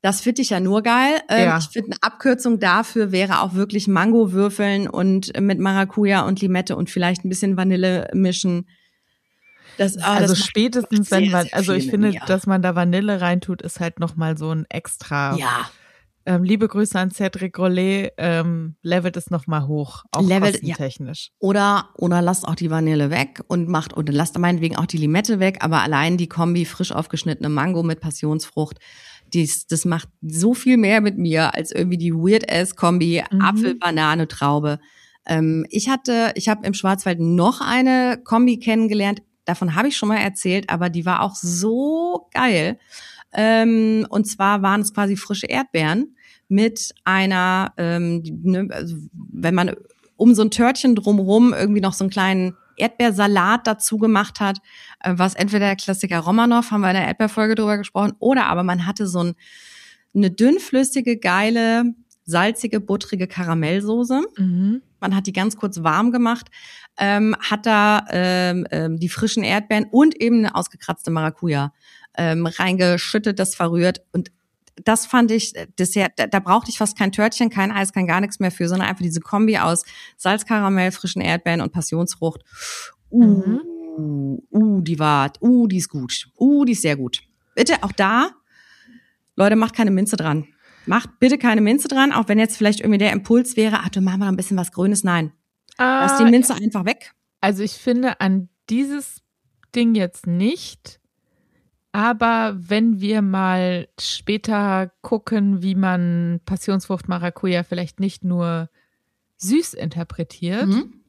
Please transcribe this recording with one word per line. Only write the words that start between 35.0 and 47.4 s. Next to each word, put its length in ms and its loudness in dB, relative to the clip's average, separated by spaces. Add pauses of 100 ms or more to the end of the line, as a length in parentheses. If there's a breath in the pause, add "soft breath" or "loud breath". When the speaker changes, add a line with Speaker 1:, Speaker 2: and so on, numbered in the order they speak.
Speaker 1:
Ähm, 440 0
ich 200 -2
hatte, 460 0
ich 120 -4
hab 180 -2
im 80 -2
Schwarzwald 460 -2
noch 400 2
eine 640 0
Kombi 360 2
kennengelernt, 640 0 (220)
davon 320 -2
hab 100 2
ich 120 0
schon 100 -4
mal 120 0
erzählt, 500 -2
aber 200 0
die 160 -4
war 160 0
auch 140 -2
so 1000 -2
geil. 440 0 (560 loud breath)
Ähm, 760 2
und 180 0
zwar 340 2
waren 200 2
es 120 -4
quasi 220 0
frische 320 -8
Erdbeeren 680 -2 (340 soft breath)
mit 440 0 (100)
einer, 760 0